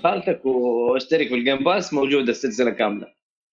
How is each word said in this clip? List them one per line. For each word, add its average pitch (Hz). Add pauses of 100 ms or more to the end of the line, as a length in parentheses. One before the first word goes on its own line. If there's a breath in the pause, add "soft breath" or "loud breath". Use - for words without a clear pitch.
خالتك 180
واشترك 127
في 123
الجيم 135
باس، 175
موجودة 135
السلسلة 117
كاملة. 104 (400)